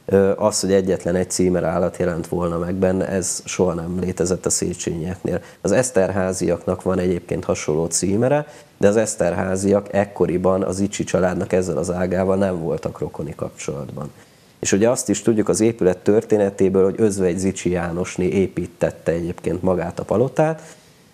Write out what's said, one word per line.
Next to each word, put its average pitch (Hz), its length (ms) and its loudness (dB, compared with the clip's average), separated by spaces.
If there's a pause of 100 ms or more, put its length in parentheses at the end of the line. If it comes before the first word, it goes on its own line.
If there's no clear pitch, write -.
(100)
Ö, 98 260 6
az, 104 240 0
hogy 95 120 0
egyetlen 92 420 2
egy 90 160 0
címer 90 340 2
állat 87 320 0
jelent 82 300 -2
volna 85 320 -2
meg 85 160 -4
benne, 92 340 0
ez - 360 -4
soha 92 280 0
nem 85 280 -4
létezett 90 460 -2
a - 40 0
Széchenyieknél. - 920 -4 (200)
Az 98 120 0
Esterháziaknak 92 1080 0
van 92 160 0
egyébként 87 460 -2
hasonló 80 420 -2
címere, 120 600 0 (320)
de 101 100 6
az 104 80 4
Esterháziak 95 960 0
ekkoriban 92 720 2
a - 100 -2
Zichy 98 320 -2
családnak 90 480 0
ezzel 90 240 0
az 87 140 -2
ágával 92 460 0
nem 95 240 0
voltak 80 380 -4
rokoni - 360 -8
kapcsolatban. 71 760 -10 (480)
És - 140 -2
ugye 104 180 4
azt 127 180 -2
is 98 140 0
tudjuk 107 260 2
az 90 120 2
épület 107 380 2
történetéből, 98 840 4
hogy 95 160 0
Özvegy 98 380 2
Zichy 95 320 -2
Jánosné 87 580 -2
építtette 85 840 -2
egyébként 85 500 -4
magát 90 360 0
a - 60 -6
palotát. 156 720 0 (360)